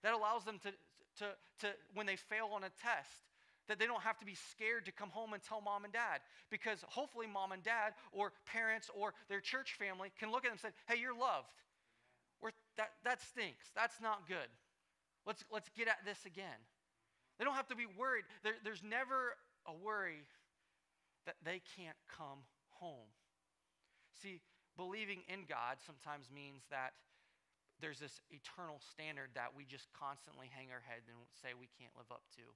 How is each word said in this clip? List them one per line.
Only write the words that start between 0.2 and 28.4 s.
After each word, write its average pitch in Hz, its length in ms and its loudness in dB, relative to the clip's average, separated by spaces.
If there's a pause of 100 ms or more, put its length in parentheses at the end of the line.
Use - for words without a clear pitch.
them 202 160 -4
to, 202 120 -2 (460)
to, 202 180 -2 (240)
to, 202 140 2 (200)
when 208 120 2
they 196 100 4
fail 214 380 0
on 202 100 0
a 190 60 -2
test, 202 400 2 (580)
that 208 120 2
they 220 60 8
don't 233 160 4
have 220 180 4
to 214 60 -10
be 196 100 -6
scared 220 500 0
to 185 60 -6
come 202 180 -6
home 214 240 -4
and 196 80 -4
tell 214 200 -4
mom 202 220 0
and 208 100 -8
dad, 214 280 2 (280)
because 214 380 0
hopefully 240 400 -2
mom 196 240 0
and 185 120 -6
dad 214 300 4 (180)
or 196 220 2 (120)
parents 220 500 4
or 202 180 2 (160)
their 196 120 2
church - 360 0
family 190 420 0
can 220 120 0
look 240 140 4
at 240 60 6
them 202 100 -4
and - 0 -
say, 208 120 -2 (140)
"Hey, 233 140 6
you're 247 160 0
loved." 202 340 4 (880)
Or, - 120 -2 (260)
"That, 214 140 2 (120)
that 240 180 6
stinks. - 540 -4
That's 226 240 6
not 208 280 0
good. 165 200 0 (800)
Let's, 208 260 -2
let's 214 240 -4
get 226 120 4
at 208 180 6
this 202 200 -4
again." 165 360 -8 (760)
They 233 80 2
don't 277 100 4
have 269 140 2
to 254 60 -4
be 233 100 -2
worried. 220 400 2 (180)
There, 214 100 4 (100)
there's 202 200 -4
never 247 540 2 (280)
a 165 80 -6
worry 180 480 0 (1040)
that 170 200 -4
they 175 160 0 (160)
can't 170 200 -10 (120)
come 139 360 -10 (240)
home. 135 400 -10 (1120)
See, 185 200 -8 (360)
believing 190 520 -2
in 190 160 -4
God 131 400 0
sometimes 147 480 -8
means 139 360 -12
that 131 240 -2 (840)
there's 143 240 -6
this 143 280 -12
eternal 156 520 -10 (120)